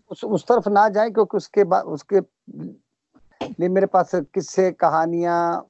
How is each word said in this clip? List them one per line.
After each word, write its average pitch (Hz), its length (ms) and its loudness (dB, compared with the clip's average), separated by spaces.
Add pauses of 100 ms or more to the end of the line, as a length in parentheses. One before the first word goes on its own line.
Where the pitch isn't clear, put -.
(120)
उस, - 120 -12
उस 208 200 -2
तरफ 220 240 2
ना 208 220 4
जाएं, 214 240 0
क्योंकि 214 240 0
उसके - 260 0
बा-, 185 220 0
उसके 165 340 -2 (1200)
लिए 170 260 -4
मेरे 190 160 2
पास 185 300 0
किस्से, 185 560 -2
कहानियां, 170 1000 0